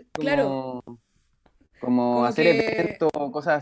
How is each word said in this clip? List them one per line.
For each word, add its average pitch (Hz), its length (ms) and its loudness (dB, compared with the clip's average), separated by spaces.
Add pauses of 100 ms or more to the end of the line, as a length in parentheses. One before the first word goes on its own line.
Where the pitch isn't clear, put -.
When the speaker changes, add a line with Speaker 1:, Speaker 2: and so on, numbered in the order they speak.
(180)
Speaker 1:
claro. 269 400 0
Speaker 2:
como, 127 240 -10 (960)
como 123 460 2
Speaker 1:
Como - 20 2
Speaker 2:
hacer 156 220 2 (180)
Speaker 1:
que - 100 -2
Speaker 2:
eventos 165 380 0
o 143 180 -4
cosas 151 300 0